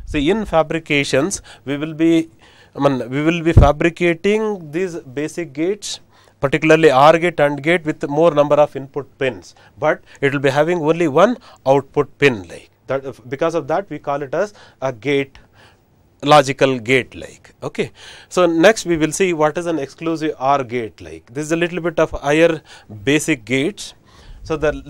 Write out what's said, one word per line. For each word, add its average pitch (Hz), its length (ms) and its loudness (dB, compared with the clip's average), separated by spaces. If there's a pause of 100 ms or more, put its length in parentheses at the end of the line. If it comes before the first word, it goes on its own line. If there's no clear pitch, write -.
see, 147 240 0
in 214 160 0
fabrications, 156 960 -2 (240)
we 139 100 -6
will 156 160 -8
be, 165 380 0 (440)
I - 40 -12
mean, 131 320 0
we 139 120 -4
will 165 200 0
be 160 100 2
fabricating 170 1200 2
these 170 300 -6
basic 147 520 -8
gates, 170 480 -6 (400)
particularly 156 500 4
or 147 280 8
gate, 170 200 -2
and 147 240 0
gate 165 220 0
with 151 240 -6
more 156 220 2
number 147 240 2
of 147 200 2
input 135 440 -12
pins, 127 360 -6 (240)
but 156 240 -2 (200)
it 139 100 2
will 143 80 -4
be 139 80 2
having 156 300 0
only 165 300 0
one 180 280 2 (300)
output 139 500 0
pin, 117 320 0
like - 220 -20 (160)
that. 127 420 -8
Because 156 260 -4
of 143 140 -6
that, 180 220 -4
we 147 80 -12
call 143 240 -6
it 131 120 -10
as 196 200 -4 (260)
a 131 140 -6
gate 139 440 -4 (840)
logical 139 560 4
gate 120 360 -2
like. - 480 -20
Okay. 151 300 -8 (360)
So, 180 180 2
next 170 400 4
we 170 100 -2
will 156 160 -2
see 185 200 0
what 151 260 0
is 175 80 -6
an 165 120 -4
exclusive 151 640 -6
or 135 240 2
gate 113 360 -8
like. 80 320 -18
This 151 140 -8
is 151 60 -6
a 165 40 0
little 170 240 -4
bit 165 180 -4
of 160 120 0
higher 156 520 2 (420)
basic 143 400 0
gates. 135 500 -4 (480)
So, 160 140 -6
the 143 340 -4